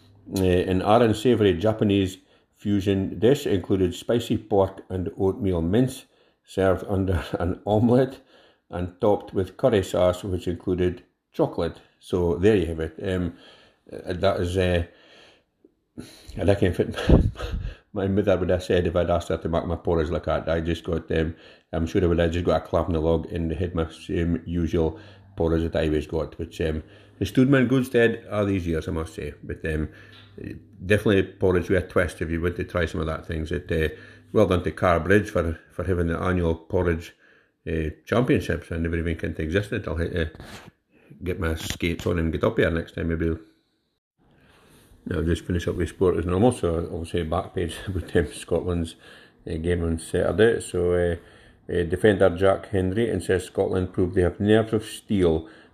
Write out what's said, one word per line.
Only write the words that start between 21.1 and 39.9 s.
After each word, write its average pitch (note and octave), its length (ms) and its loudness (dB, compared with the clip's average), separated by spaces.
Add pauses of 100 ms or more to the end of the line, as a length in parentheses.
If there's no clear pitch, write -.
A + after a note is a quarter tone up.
um, D#2+ 220 0 (380)
I'm E2 140 -2
sure G2 160 0
I F2+ 40 4
would E2+ 140 2
have E2+ 100 4
just F2 160 -2
got D#2+ 160 2
a - 40 -16
clap E2 200 -2
in E2 80 -2
the D#2 60 0
log D#2+ 300 0
and E2 220 -4
had E2+ 220 -6
my E2 160 -2
same E2+ 560 -2
usual E2 520 0 (380)
porridge E2 340 0
that E2 60 -4
I D#2+ 120 0
always D2+ 180 -2
got, D2+ 320 -6
which, - 240 -10
um, D#2 200 -4 (360)
has G2 100 -4
stood B2+ 220 4
me C#3 80 6
in B2 80 4
good B2+ 180 2
stead A#2 460 2
all G#2 160 0
these G2 200 -2
years, E2 220 -4
I F2+ 40 -4
must D#2+ 220 -6
say. D2 280 -10
But, - 240 -10
um, D#2 240 -2 (920)
definitely G2+ 380 4
porridge F2+ 460 0
with F#2 160 2
a - 20 -12
twist - 340 0
if E2 100 -4
you E2 100 -2
want F2 160 -2
to D#2 80 -6
try F2 220 -2
some E2 140 -6
of D#2+ 60 -4
that D#2 200 -8
things. D#2+ 260 -6
It, D#2 180 -6
uh, D#2+ 240 0 (380)
well G#2+ 140 6
done F2+ 180 2
to E2+ 80 -2
Carbridge F2+ 560 2
for, E2 300 -2 (120)
for - 140 -8
having F2 220 0
the E2 120 -2
annual F2+ 360 0
porridge, E2+ 600 -2 (520)
uh, D#2+ 240 -2 (140)
championships. G2+ 680 0
I E2+ 60 -4
never E2 200 -2
even E2 180 -2
came E2+ 180 -6
to E2+ 80 -6
exist F2+ 300 -2
until F#2+ 240 -6